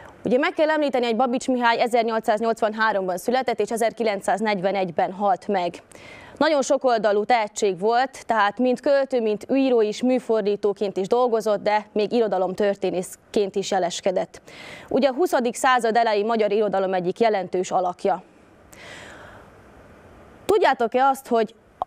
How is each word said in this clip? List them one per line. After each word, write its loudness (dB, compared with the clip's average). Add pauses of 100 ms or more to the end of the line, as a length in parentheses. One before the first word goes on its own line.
(240)
Ugye 2
meg 0
kell 2
említeni, 0
hogy -2
Babics -2
Mihály 2
ezernyolcszáznyolcvanháromban 0
született, -2
és -4
ezerkilencszáznegyvenegyben -2
halt -2
meg. -2 (640)
Nagyon 2
sokoldalú 2
tehetség 0
volt, 0
tehát 2
mint 0
költő, 0
mint -2
író 2
is, -2
műfordítóként 0
is -2
dolgozott, 2
de 0
még 0
irodalomtörténészként -2
is -4
jeleskedett. -2 (480)
Ugye 2
a 0
huszadik 0
század 2
elejé 2
magyar 0
irodalom 0
egyik -2
jelentős 0
alakja. -2 (2250)
Tudjátok-e 2
azt, -2
hogy -2 (320)